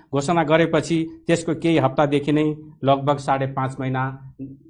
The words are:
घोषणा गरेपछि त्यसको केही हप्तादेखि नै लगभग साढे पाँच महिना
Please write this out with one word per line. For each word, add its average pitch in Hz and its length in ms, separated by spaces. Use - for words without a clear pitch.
घोषणा 160 300
गरेपछि 160 840
त्यसको 165 280
केही 165 220
हप्तादेखि 143 540
नै 151 240
लगभग 135 340
साढे 135 300
पाँच 131 320
महिना 131 540